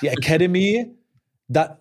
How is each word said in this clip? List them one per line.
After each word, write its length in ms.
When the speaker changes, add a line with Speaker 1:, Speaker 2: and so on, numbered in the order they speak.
Speaker 1:
die 60
Speaker 2:
<laughs> 20
Speaker 1:
Academy, 760
da, 340